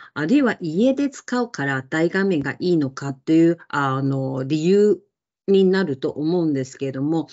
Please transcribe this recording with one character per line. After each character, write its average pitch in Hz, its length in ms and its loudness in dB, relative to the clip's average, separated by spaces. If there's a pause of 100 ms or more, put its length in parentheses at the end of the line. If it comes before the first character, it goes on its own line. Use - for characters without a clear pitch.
(140)
あ 147 120 -4
る 180 100 2
い 294 60 4
は 240 180 0
家 185 340 0
で 277 160 -2
使 - 320 -6
う 233 80 -6
か 143 160 -6
ら 135 180 -2
大 160 260 0
画 190 160 -2
面 180 160 0
が 139 180 -4
い 180 140 0
い 170 40 4
の 143 120 0
か 139 240 -8
と - 180 -4
い 165 180 6
う、 170 180 -2
あ 135 340 -2
の、 135 420 -2
理 151 220 -2
由 202 360 4 (460)
に 196 180 4
な 190 180 2
る 143 140 -4
と 156 120 -4
思 165 340 -2
う - 20 0
ん 156 80 0
で 135 120 -4
す - 120 -18
け 139 100 -6
れ 131 60 -6
ど 135 80 -6
も、 151 320 -2